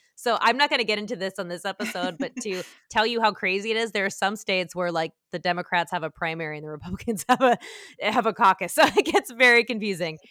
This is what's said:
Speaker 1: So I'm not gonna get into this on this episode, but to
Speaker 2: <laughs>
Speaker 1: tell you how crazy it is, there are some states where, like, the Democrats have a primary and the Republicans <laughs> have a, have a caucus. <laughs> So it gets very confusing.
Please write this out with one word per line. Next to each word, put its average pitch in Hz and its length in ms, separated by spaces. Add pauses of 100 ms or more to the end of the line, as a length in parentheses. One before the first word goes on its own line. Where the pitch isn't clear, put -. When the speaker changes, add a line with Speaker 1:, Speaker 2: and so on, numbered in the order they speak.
(160)
Speaker 1:
So 233 240
I'm 233 180
not 294 120
gonna 269 140
get 208 160
into 208 160
this 185 240
on 180 80
this 175 180
episode, 185 540
but - 220
to 185 200 (160)
Speaker 2:
<laughs> - 140
Speaker 1:
tell 220 140
you 233 140
how 220 140
crazy 202 380
it 220 60
is, 226 140
there 196 140
are 190 60
some 196 240
states 185 400
where, 180 160
like, 165 200 (200)
the 175 80
Democrats 175 520
have 175 120
a 156 80
primary 160 460
and 151 80
the 151 40
Republicans 180 560
<laughs> - 40
have 247 120
a, 247 160 (420)
have 214 280
a 208 60
caucus. 190 440
<laughs> 302 60
So - 20
it 202 200
gets 294 260
very 240 320
confusing. 190 560 (120)